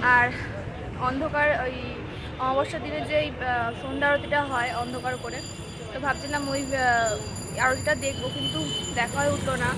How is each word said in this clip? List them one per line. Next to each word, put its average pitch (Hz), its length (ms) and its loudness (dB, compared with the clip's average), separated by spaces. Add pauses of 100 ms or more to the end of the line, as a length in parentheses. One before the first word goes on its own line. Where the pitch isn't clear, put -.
আর 247 220 6 (680)
অন্ধকার, 294 500 2 (140)
ওই 247 320 -4 (440)
অমাবস্যার 269 440 0
দিনে 294 180 -4
যে 302 140 -2
এই, 302 140 4
আহ, 247 420 0 (100)
সন্ধ্যা 277 280 0
আরতিটা 285 340 2
হয় 247 320 0
অন্ধকার 247 420 -4
করে, 247 200 -6 (560)
তো 262 60 -6
ভাবছিলাম 277 500 -2
ওই, 277 160 0 (100)
আহ, 233 840 2
আরতিটা 262 340 4
দেখবো, 277 320 -2
কিন্তু 294 380 -2 (300)
দেখা 240 240 0
হয়ে 285 120 4
উঠলো 262 240 0
না। 247 220 2